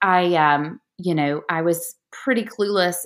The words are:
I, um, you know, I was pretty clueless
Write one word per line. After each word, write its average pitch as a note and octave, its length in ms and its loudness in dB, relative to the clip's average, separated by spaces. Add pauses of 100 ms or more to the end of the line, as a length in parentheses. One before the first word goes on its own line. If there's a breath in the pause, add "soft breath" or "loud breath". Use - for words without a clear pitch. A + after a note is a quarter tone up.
I, F3+ 360 2
um, D3+ 420 2 (200)
you F3 180 -2
know, D3 340 -2
I E3 120 -2
was E3+ 340 -2 (160)
pretty A#3 320 -2
clueless G3 600 -2